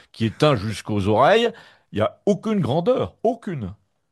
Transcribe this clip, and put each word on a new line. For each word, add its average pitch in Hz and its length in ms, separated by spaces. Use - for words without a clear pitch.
qui 113 120
est 104 140
teint 147 160
jusqu'aux 104 520
oreilles, 170 420
il 185 60
n'y 202 40
a - 240
aucune 208 340
grandeur, 160 640
aucune. 160 500